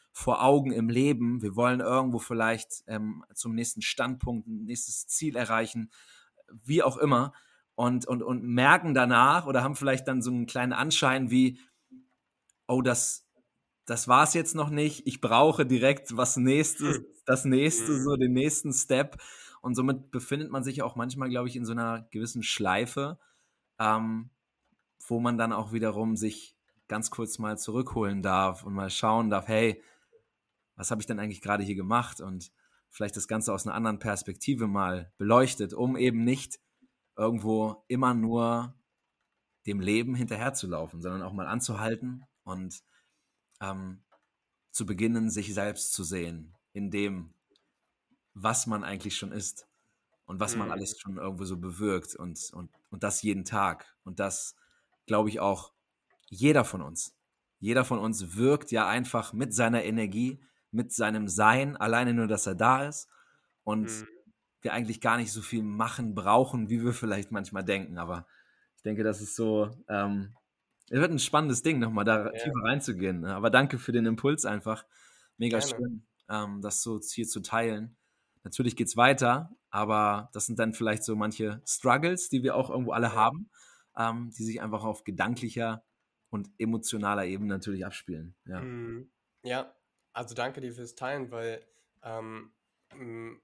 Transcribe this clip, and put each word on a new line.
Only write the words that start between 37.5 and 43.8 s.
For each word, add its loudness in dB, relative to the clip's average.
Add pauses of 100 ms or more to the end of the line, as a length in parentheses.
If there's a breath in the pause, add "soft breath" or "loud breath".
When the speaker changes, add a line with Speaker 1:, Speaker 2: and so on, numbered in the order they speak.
Speaker 1:
immer 2
nur 0 (920)
dem -2
Leben 2
hinterherzulaufen, -4
sondern -6
auch -8
mal -6
anzuhalten -4 (180)
und, -10 (800)
ähm, -10 (680)